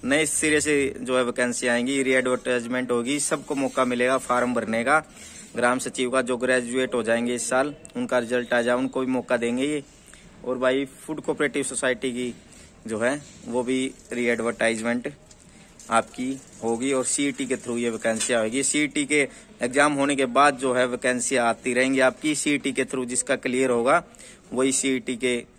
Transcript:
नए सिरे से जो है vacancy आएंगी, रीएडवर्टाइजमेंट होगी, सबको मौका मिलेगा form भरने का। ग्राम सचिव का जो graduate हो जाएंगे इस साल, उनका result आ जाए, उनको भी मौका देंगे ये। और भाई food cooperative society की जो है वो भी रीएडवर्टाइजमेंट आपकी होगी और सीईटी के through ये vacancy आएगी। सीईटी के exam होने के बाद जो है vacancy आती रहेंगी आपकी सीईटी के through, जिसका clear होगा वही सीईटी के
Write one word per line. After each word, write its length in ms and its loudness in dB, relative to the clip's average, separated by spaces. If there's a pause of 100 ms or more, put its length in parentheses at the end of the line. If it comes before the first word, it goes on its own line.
नए 220 4
सिरे 340 2
से 400 0
जो 160 -2
है 80 4
vacancy 420 -2
आएंगी, 360 0
रीएडवर्टाइजमेंट 880 0
होगी, 300 0
सबको 340 -2
मौका 300 0
मिलेगा 340 2
form 360 0
भरने 300 -2
का। 140 4 (580)
ग्राम 220 2
सचिव 320 -2
का 120 2
जो 140 0
graduate 580 0
हो 80 0
जाएंगे 320 0
इस 140 -4
साल, 260 0 (220)
उनका 220 0
result 360 -2
आ 80 4
जाए, 140 2
उनको 240 -2
भी 80 0
मौका 280 0
देंगे 300 0
ये। 160 -2 (600)
और 140 -4
भाई 260 2 (120)
food 240 -10
cooperative 440 -2
society 480 -2
की 220 -4 (520)
जो 120 -4
है 220 0 (260)
वो 160 -2
भी 300 -2 (200)
रीएडवर्टाइजमेंट 1000 -2 (800)
आपकी 460 -2 (260)
होगी 300 0
और 120 0
सीईटी 420 -2
के 100 -2
through 220 -6
ये 120 0
vacancy 420 -2
आएगी। 300 0
सीईटी 440 0
के 200 2 (360)
exam 300 4
होने 240 2
के 120 2
बाद 300 4
जो 160 0
है 140 4
vacancy 500 0
आती 360 0
रहेंगी 280 2
आपकी 320 2
सीईटी 380 -2
के 120 0
through, 220 -4
जिसका 300 -2
clear 340 0
होगा 320 4 (500)
वही 200 2
सीईटी 440 -2
के 260 -2 (160)